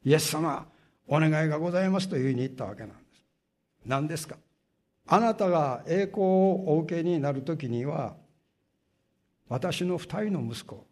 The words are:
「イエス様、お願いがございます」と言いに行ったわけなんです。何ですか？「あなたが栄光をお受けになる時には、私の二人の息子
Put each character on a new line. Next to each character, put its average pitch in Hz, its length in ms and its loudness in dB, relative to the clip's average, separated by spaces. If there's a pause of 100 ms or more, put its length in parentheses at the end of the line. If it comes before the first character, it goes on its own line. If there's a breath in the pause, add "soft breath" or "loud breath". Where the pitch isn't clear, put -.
「イ 139 80 6
エ - 60 6
ス - 80 -2
様、 156 400 -4 (400 soft breath)
お 147 100 2
願 156 100 4 (160)
い 160 40 2
が 151 100 -2
ご 170 140 -2
ざ 185 120 2
い 190 60 2
ま 190 100 2
す」 190 80 -4
と 180 80 -4
言 131 160 2
い - 40 0
に 123 60 -2
行 131 100 -4
っ - 20 -16
た 113 120 -8
わ 98 100 -10
け 110 60 -14
な 110 40 -12
ん - 40 -14
で - 40 -20
す。 - 300 -20 (600)
何 139 220 -2
で 160 100 -6
す - 120 -8
か？ - 80 -16 (720)
「あ 180 100 6
な 226 160 4
た 190 160 2
が 143 360 2
栄 190 200 0
光 196 160 -2
を 190 540 4
お 160 80 4
受 165 180 -2
け - 0 -
に 170 160 0
な 143 140 0
る 135 100 -4
時 147 260 -4
に 120 160 -2
は、 143 300 -4 (1300)
私 160 360 -2
の 180 140 0
二 208 260 -6
人 208 100 -2
の 120 200 -4
息 - 100 -12
子 - 280 -18